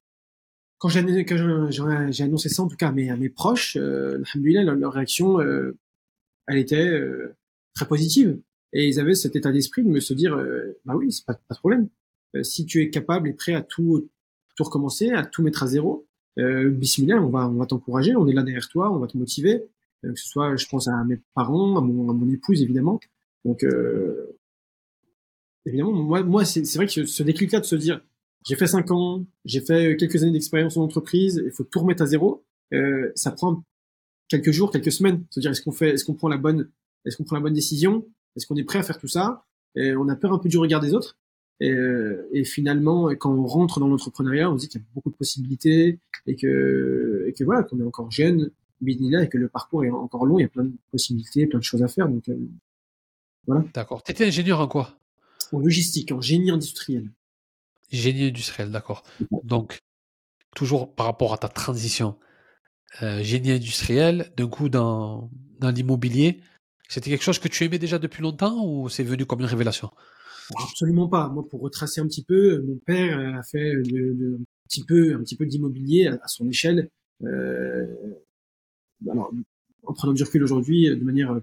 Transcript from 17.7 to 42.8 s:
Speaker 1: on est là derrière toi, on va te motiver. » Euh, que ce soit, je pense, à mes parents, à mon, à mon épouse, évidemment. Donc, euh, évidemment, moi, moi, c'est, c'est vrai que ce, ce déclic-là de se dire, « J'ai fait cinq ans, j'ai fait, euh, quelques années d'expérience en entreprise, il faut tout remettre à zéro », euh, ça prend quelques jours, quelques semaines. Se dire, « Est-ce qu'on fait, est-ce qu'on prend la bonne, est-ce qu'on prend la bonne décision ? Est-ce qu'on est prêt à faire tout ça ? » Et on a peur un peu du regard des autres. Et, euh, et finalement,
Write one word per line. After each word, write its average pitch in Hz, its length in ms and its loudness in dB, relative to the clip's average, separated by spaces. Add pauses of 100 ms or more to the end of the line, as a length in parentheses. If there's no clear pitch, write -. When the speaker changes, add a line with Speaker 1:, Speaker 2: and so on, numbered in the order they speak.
Speaker 1:
on 180 120 6
est 135 60 4
là 135 100 2
derrière 127 240 -6
toi, 190 240 0
on 170 80 0
va 123 80 -2
te 131 100 -6
motiver. » 151 460 0 (400)
Euh, - 80 -6
que 120 80 -10
ce - 80 -14
soit, 143 300 -2
je - 100 -4
pense, 131 200 -4
à 120 180 0
mes 120 140 -2 (140)
parents, 170 440 2
à 151 40 2
mon, 123 280 0
à 120 40 0
mon 120 160 2
épouse, 143 320 2
évidemment. 131 380 2 (460)
Donc, 120 180 -2
euh, 62 720 -2 (1300)
évidemment, 147 280 0
moi, 165 300 2
moi, 190 200 4
c'est, 160 220 0
c'est - 120 -4
vrai 190 80 2
que 202 60 -2
ce, 151 140 -2
ce - 180 -4
déclic-là 165 380 2
de 214 40 -6
se 170 100 0
dire, « 151 260 0 (460)
J'ai 135 80 -2
fait 185 120 4
cinq 180 240 2
ans, 180 340 0 (200)
j'ai 120 160 -2
fait, 165 320 4
euh, - 20 0
quelques 165 260 2
années 165 120 4
d'expérience 160 420 0
en 165 80 2
entreprise, 175 600 2
il 127 80 -4
faut 127 120 -6
tout - 160 -4
remettre 175 240 2
à - 20 4
zéro », 156 380 2 (300)
euh, 135 420 0
ça - 160 -2
prend 175 320 0 (640)
quelques 151 240 2
jours, 185 180 2
quelques 151 220 0
semaines. 180 380 2
Se - 100 -8
dire, « 143 120 0
Est-ce 135 100 -4
qu'on 139 100 -6
fait, 156 200 2
est-ce 139 120 0
qu'on 156 100 -4
prend 156 140 -2
la 147 100 0
bonne, 156 320 0 (360)
est-ce 120 100 -6
qu'on 156 80 -8
prend 147 140 -4
la 147 40 -2
bonne 151 120 0
décision ? 165 520 -2 (300)
Est-ce 120 120 -10
qu'on 143 100 -4
est 143 80 -4
prêt 196 140 -2
à 185 40 -2
faire - 160 -8
tout 139 80 -12
ça ? » 202 380 -4 (300)
Et 131 200 0
on 139 140 0
a 139 60 0
peur 190 180 0
un 185 60 2
peu 180 100 0
du 170 80 2
regard 156 240 2
des 147 120 0
autres. 226 240 -2 (440)
Et, 135 100 2
euh, 123 640 -2
et 139 100 0
finalement, 147 720 0